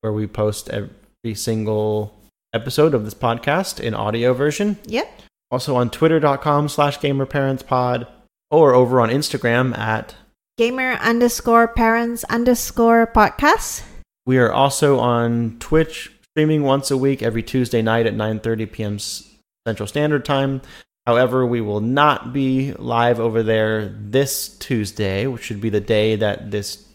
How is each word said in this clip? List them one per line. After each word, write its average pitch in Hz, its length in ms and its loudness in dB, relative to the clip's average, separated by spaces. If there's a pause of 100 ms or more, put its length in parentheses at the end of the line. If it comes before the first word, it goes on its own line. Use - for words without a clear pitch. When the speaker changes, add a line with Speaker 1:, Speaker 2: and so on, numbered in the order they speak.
Speaker 1:
where 110 120 -4
we 107 140 -2
post 104 440 -4
every - 640 -10
single 107 800 -2 (380)
episode 139 420 2
of 110 100 0
this 107 100 -10
podcast 139 680 -2
in 113 140 -4
audio 113 400 0
version. 151 420 0 (100)
Speaker 2:
Yep. 226 220 -4 (440)
Speaker 1:
Also 127 240 -2
on 123 140 2
twitter 160 280 2
dot 139 240 0
com 147 260 0
slash 143 320 -2
gamer 139 260 -2
parents 135 360 -2
pod, 123 440 -2 (440)
or 151 240 6
over 127 260 6
on 113 100 4
Instagram 123 680 0
at 110 360 -4 (440)
Speaker 2:
Gamer 254 360 0
underscore 233 760 2
parents 233 560 0
underscore 233 840 2
podcast. - 760 2 (440)
Speaker 1:
We 127 120 4
are 117 120 6
also 139 480 2
on 117 600 0
Twitch, - 500 -2 (220)
streaming 156 320 2
once 139 260 0
a 139 60 0
week 135 260 0
every 113 200 -2
Tuesday 120 400 0
night 113 240 2
at 107 80 -2
nine 110 260 -4
thirty 113 260 -4
P - 160 -10
M 104 140 -4
S-, - 320 -12 (380)
Central 104 200 -6
Standard 147 380 -2
Time. 135 360 -2 (460)
However, 123 380 2
we 120 160 0
will 104 200 -2
not 131 520 0
be 131 420 -2
live 117 440 0
over 113 240 0
there 110 460 0
this 107 600 -4 (100)
Tuesday, 104 680 -4
which 123 160 -6
should 101 180 -10
be 110 80 -2
the 104 120 0
day 110 340 2
that 101 380 -4
this - 420 -10